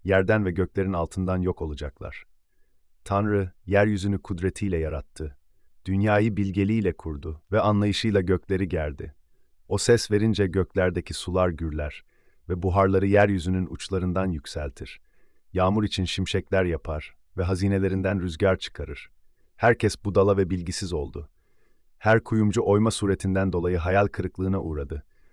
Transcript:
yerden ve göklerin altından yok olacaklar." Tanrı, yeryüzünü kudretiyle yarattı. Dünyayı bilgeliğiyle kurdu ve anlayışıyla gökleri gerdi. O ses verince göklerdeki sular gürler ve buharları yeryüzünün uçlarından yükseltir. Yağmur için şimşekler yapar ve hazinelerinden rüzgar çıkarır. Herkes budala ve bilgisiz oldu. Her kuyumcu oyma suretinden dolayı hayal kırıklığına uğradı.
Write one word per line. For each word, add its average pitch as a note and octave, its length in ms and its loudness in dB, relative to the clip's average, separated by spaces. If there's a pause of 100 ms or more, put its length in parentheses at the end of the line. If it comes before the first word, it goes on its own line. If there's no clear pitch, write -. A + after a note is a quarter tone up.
yerden F#2+ 420 2
ve F#2 60 -2
göklerin F#2+ 420 -2
altından F#2 480 -2
yok F2+ 200 -2
olacaklar." D2 640 -10 (800)
Tanrı, G2+ 480 0 (140)
yeryüzünü G2+ 560 2
kudretiyle F#2 560 -4
yarattı. D#2 580 -8 (500)
Dünyayı G#2 520 2
bilgeliğiyle G2 600 0
kurdu D2+ 440 -10 (100)
ve G#2+ 100 2
anlayışıyla G2+ 600 2
gökleri F#2 460 -2
gerdi. D2 480 -6 (520)
O G#2 100 0
ses - 340 2
verince G#2 360 4
göklerdeki F2+ 640 0
sular F#2 360 0
gürler D#2 540 -6 (460)
ve F2+ 140 -4
buharları F#2+ 440 4
yeryüzünün F#2+ 640 2
uçlarından F#2 640 -2
yükseltir. - 720 -10 (520)
Yağmur F#2+ 300 2
için F#2+ 220 -2
şimşekler F#2+ 580 0
yapar D#2+ 520 -6 (220)
ve F#2 60 -2
hazinelerinden F#2+ 800 0
rüzgar F#2 360 0
çıkarır. - 520 -12 (460)
Herkes A2+ 500 2
budala G2 320 4
ve F#2+ 120 2
bilgisiz F2+ 440 -6
oldu. D2+ 360 -8 (680)
Her A2 260 4
kuyumcu A2 420 2
oyma G#2 260 4
suretinden F#2+ 640 0
dolayı F2+ 240 0
hayal F#2 300 2
kırıklığına F#2 540 -4
uğradı. D2 420 -8 (300)